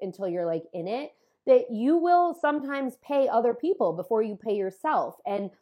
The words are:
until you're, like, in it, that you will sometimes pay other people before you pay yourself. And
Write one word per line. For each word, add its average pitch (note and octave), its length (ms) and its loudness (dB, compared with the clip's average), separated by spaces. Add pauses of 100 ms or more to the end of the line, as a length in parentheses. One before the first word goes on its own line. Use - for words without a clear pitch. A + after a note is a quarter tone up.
until F#3+ 260 -6
you're, F3 180 -2
like, E3+ 260 -4
in E3 160 -8
it, B3+ 240 -6 (340)
that B3+ 240 6
you A#3+ 260 2
will F4 380 4
sometimes C#4 600 -2
pay C#4 320 0
other A#3 260 2
people A#3+ 380 -2
before F#3 300 -2
you A3 140 -4
pay A3 180 -4
yourself. F#3+ 720 -2
And G3+ 260 -4 (120)